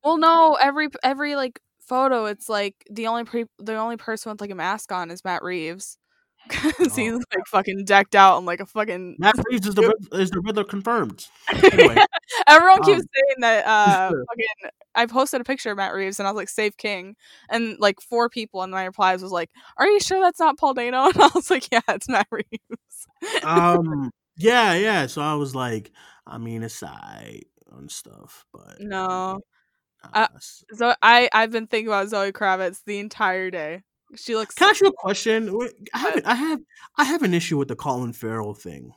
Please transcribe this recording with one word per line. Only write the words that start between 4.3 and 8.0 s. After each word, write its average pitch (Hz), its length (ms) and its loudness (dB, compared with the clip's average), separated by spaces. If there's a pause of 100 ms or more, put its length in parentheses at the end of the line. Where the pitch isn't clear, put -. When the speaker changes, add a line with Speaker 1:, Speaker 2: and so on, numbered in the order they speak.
Speaker 1:
with, 214 100 -14
like, 202 100 -12
a 190 40 -12
mask 185 360 -6
on 180 200 -6
is 180 120 -18
Matt 180 200 -6
Reeves. 175 600 -10
<laughs> - 460 -20
'Cause 311 440 -2
Speaker 2:
Oh, - 20 -8
Speaker 1:
he's, 226 180 -4
Speaker 2:
yeah. 233 40 -6 (180)
Speaker 1:
like, 190 120 -6
fucking 196 380 -2
decked 196 300 0